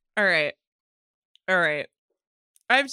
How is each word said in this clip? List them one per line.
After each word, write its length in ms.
All 60
right. 280
All 100
right. 280
I've, 240